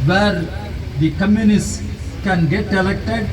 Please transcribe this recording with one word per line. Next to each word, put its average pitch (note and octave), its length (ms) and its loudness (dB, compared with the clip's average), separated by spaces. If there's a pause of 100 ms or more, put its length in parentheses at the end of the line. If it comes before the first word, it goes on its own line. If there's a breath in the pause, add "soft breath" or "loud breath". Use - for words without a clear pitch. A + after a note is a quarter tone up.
where F3+ 420 2 (540)
the D#3 160 2
communists G#3 680 2 (400)
can F3 260 0
get G3+ 240 0
elected G3 600 -2